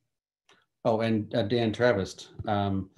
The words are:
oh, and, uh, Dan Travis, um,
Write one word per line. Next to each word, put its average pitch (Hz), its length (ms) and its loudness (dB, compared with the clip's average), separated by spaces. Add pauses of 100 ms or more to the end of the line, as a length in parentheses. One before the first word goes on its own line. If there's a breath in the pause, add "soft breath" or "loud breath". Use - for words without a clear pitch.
(840 soft breath)
oh, 113 180 2
and, 113 340 0
uh, 117 80 2
Dan 113 280 0
Travis, 104 580 0 (180)
um, 98 500 0